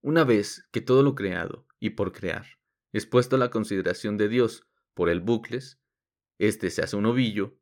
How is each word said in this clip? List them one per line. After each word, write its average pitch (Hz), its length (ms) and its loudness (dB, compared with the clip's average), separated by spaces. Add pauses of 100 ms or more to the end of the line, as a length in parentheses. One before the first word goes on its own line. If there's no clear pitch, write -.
Una 156 220 2
vez 110 480 0
que 113 80 -4
todo 131 220 4
lo 139 120 4
creado 90 520 -6 (140)
y 107 100 -2
por 95 220 -4
crear - 460 -8 (340)
es 107 140 -4
puesto 123 300 2
a - 20 2
la 123 120 0
consideración 104 680 -2
de 104 100 2
Dios 117 400 0 (260)
por 87 140 0
el 87 120 0
Bucles, 113 600 -4 (580)
este 104 320 0
se - 120 -4
hace - 140 -4
un 104 100 0
ovillo 113 560 0